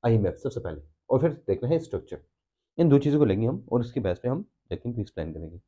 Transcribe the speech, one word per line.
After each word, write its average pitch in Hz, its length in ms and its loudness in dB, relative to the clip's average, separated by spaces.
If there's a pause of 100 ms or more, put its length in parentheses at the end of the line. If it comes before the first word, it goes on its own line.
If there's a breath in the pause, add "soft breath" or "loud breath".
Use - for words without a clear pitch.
आईएमएफ़ 101 320 2
सबसे - 220 -6
पहले, 76 220 -10 (280)
और 127 120 2
फिर 156 120 0
देखना 117 360 -4
है 165 100 2
स्ट्रक्चर। - 420 -10 (560)
इन 170 120 4
दो 139 100 8
चीज़ों 147 200 2
को 147 60 6
लेंगे 107 220 0
हम 170 240 -6
और 123 100 2
इसके - 180 -6
बेस 90 200 -4
पे 123 100 -4
हम 156 120 -4
देखेंगे, 117 600 -8
एक्सप्लेन 80 320 -8
करेंगे। 80 340 -14